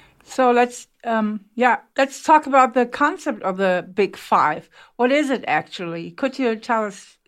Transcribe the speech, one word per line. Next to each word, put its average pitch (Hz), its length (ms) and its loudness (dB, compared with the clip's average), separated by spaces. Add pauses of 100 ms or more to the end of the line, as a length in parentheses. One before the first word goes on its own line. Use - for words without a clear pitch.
(220)
So 254 280 0
let's, 240 360 0 (180)
um, 214 400 -4 (100)
yeah, 233 260 2 (180)
let's 269 240 -2
talk 302 240 4
about 262 260 4
the 247 140 2
concept 294 560 -4
of 185 160 -4
the 180 340 0
Big 190 240 0
Five. 156 540 0 (260)
What 247 160 2
is 294 160 2
it 247 180 -4
actually? 170 680 -6
Could 269 260 -6
you 233 180 -2
tell 220 300 -4
us - 420 -16